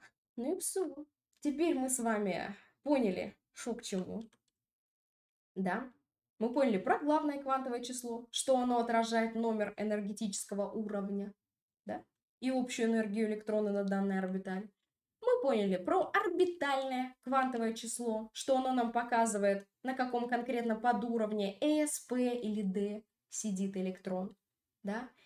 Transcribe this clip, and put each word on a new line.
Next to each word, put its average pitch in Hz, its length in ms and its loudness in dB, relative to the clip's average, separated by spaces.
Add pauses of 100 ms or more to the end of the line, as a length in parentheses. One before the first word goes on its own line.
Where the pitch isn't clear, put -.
(360)
Ну 277 200 -2
и - 20 -8
все. 302 480 -4 (340)
Теперь 294 380 2
мы 262 100 0
с 254 100 0
вами 208 560 0 (280)
поняли, 202 540 2 (160)
шо 233 220 -6
к - 80 -10
чему. 185 460 -6 (1300)
Да? 190 360 -2 (480)
Мы 233 140 0
поняли 247 260 4
про - 200 2
главное 294 440 0
квантовое 262 380 -2
число, 240 520 -8
что 262 260 2
оно 247 200 2
отражает 226 580 2
номер 220 400 0
энергетического 208 920 -4
уровня, 202 640 -4 (520)
да? 220 200 -8 (360)
И 254 100 -2
общую 247 380 0
энергию 220 400 2
электрона 214 440 0
на 202 120 0
данной 196 340 2
орбитали. 190 520 -4 (500)
Мы 494 220 4
поняли 202 340 2
про 302 380 2
орбитальное 269 1080 0
квантовое 247 520 0
число, 226 580 -6
что - 240 2
оно 262 160 2
нам 240 200 2
показывает, 214 760 2 (160)
на 254 120 -2
каком 240 340 0
конкретно 233 480 0
подуровне, 214 840 0
S, 302 480 2
P 247 280 2
или 214 260 -2
D 202 400 -2 (260)
сидит 196 480 -2
электрон, 185 600 -4 (460)
да? 220 260 -6 (180)